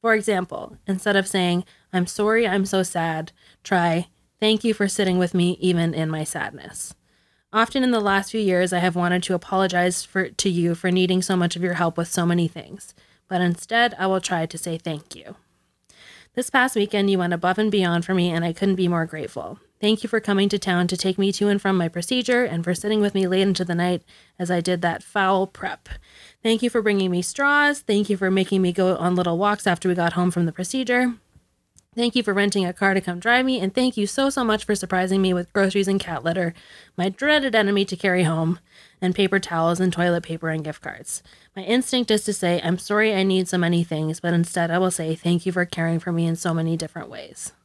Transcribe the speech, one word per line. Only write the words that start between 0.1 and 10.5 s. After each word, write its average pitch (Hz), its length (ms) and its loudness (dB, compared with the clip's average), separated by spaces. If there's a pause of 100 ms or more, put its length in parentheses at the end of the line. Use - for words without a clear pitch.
example, 202 600 -2 (100)
instead 196 280 0
of 190 120 2
saying, 180 360 2 (300)
"I'm 180 140 0
sorry, 220 400 2
I'm 190 180 0
so 190 160 0
sad," 165 500 -4 (320)
try, 175 440 2 (320)
"Thank 214 240 2
you 220 100 2
for 202 140 0
sitting 185 320 2
with 180 160 0
me 175 260 2
even 165 320 2
in 160 160 -2
my 156 140 -4
sadness." - 720 -10 (580)
Often 233 300 0
in 247 80 2
the 226 80 2
last 196 320 0
few 220 100 -4
years, 185 320 2
I 180 60 0
have 175 160 0
wanted 180 280 0
to 185 120 -2
apologize 180 680 0
for, - 260 -4
to - 200 -2
you 170 240 0